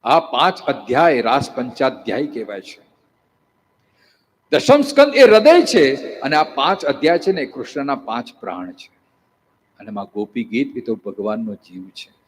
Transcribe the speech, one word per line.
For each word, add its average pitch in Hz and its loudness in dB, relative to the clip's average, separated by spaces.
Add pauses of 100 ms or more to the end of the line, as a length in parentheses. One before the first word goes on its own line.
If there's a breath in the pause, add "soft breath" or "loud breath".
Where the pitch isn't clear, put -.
આ 147 2
પાંચ 165 -2
અધ્યાય 143 0
રાસ 120 -2
પંચાધ્યાય 127 -6
કહેવાય 104 -12
છે. - -20 (1600)
દશમ 277 4
સ્કંદ 277 2
એ 269 8
હૃદય 247 8
છે 143 2 (240)
અને 143 -2
આ 156 4
પાંચ 160 -2
અધ્યાય 151 0
છે 190 -2
ને, 165 -2
એ 127 -6
કૃષ્ણના 139 -8
પાંચ 120 -10 (120)
પ્રાણ 90 -12
છે. - -20 (880)
અને 110 -20
એમાં 101 -10
ગોપી 104 -8
ગીત 135 -6
એ 123 -10
તો 117 -8
ભગવાનનો 104 -8
જીવ 92 -20
છે. - -20 (160)